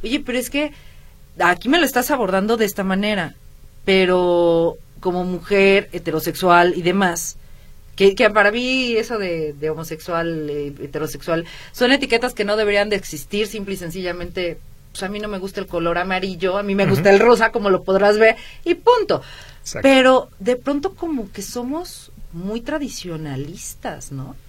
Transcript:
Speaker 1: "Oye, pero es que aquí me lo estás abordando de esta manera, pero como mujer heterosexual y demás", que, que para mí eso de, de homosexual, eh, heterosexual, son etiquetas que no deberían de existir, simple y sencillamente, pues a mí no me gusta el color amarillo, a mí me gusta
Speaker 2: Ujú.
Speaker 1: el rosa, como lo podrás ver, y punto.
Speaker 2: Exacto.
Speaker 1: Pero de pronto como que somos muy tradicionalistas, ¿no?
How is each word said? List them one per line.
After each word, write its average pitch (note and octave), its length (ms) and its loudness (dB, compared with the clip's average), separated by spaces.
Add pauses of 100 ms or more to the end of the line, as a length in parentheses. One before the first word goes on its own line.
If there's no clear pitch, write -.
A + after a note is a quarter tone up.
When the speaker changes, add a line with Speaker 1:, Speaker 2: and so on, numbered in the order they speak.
Speaker 1:
"Oye, B3 160 -2
pero A#3+ 200 -4
es A#3+ 100 -6
que D4 220 -4 (680)
aquí F3+ 300 2
me E4 100 4
lo D#4 60 4
estás B3 260 0
abordando G#3+ 460 0
de A3 80 2
esta G3 180 -4
manera, F#3+ 520 -2 (500)
pero F3 920 4 (220)
como F3+ 240 -2
mujer G3 680 2
heterosexual F3 880 2
y E3+ 60 -6
demás", F3+ 540 0 (580)
que, G3 200 6
que A3 140 4
para G#3 220 4
mí B3 440 0
eso A3 220 -2
de, E3 360 -4
de D3 180 -6
homosexual, E3 760 -6
eh, C#3+ 320 -6
heterosexual, D#3 640 -4 (260)
son B3 200 2
etiquetas B3 440 0
que G#3 100 -2
no G#3 120 0
deberían G#3 320 2
de G3+ 60 0
existir, F#3+ 520 -4
simple G3 260 -8
y F#3 40 -6
sencillamente, F3 800 -6 (320)
pues - 120 -10
a F#3+ 60 -6
mí G#3 100 -8
no G#3+ 80 -8
me G3+ 120 -6
gusta G3 200 -8
el F#3 80 -8
color E3+ 300 -2
amarillo, F#3 600 -2
a G#3 60 -2
mí G3 120 -2
me G3 100 2
gusta F#3+ 240 4
Speaker 2:
Ujú. G3 60 8
Speaker 1:
el G3+ 40 6
rosa, A#3 320 6
como G3+ 200 0
lo F#3 120 2
podrás G3+ 360 4
ver, A3+ 160 6 (300)
y F4 100 2
punto. G#4 460 2 (400)
Speaker 2:
Exacto. - 260 -2
Speaker 1:
Pero C4 420 6 (100)
de B3 180 0
pronto C#4+ 380 -4
como C#4 360 -6
que G3 100 -12
somos C4 680 -10 (220)
muy G3 280 -8
tradicionalistas, D#3+ 1500 -10
¿no? C3+ 240 -12 (140)